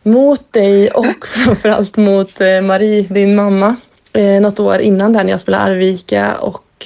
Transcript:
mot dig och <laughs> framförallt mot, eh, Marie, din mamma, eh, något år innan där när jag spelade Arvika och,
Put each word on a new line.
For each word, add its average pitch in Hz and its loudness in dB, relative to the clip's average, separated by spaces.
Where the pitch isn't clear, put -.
mot 269 2
dig 202 2
och 254 -4
<laughs> - -
framförallt 214 -2
mot, 196 0
eh, 190 2
Marie, 202 0
din 202 0
mamma, 202 0
eh, 202 2
något 208 0
år 196 0
innan 208 0
där 202 0
när 190 -2
jag 185 -4
spelade 190 -2
Arvika 190 -2
och, - -10